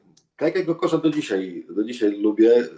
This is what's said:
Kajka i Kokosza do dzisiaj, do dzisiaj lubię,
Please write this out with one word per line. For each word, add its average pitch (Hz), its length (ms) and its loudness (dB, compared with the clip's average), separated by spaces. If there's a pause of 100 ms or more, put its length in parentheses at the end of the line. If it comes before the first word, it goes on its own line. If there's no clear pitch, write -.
(360)
Kajka 170 240 -2
i 175 60 -4
Kokosza 165 320 -2
do 156 120 0
dzisiaj, 95 600 -4
do 95 140 -4
dzisiaj 110 280 -2
lubię, 107 520 4 (140)